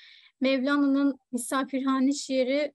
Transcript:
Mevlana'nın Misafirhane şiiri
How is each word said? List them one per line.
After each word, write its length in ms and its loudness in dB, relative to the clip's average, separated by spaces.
Mevlana'nın 800 2
Misafirhane 800 -2
şiiri 640 -2